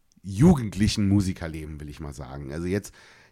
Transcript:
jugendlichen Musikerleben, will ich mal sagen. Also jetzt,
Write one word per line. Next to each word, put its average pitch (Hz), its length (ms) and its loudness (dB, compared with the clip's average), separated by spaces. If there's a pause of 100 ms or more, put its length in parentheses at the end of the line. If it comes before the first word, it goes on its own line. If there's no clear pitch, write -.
(240)
jugendlichen 107 840 4
Musikerleben, 82 720 0
will 73 100 -12
ich 71 100 -14
mal 73 140 -10
sagen. 69 400 -12
Also 85 140 -4
jetzt, 95 260 -2 (380)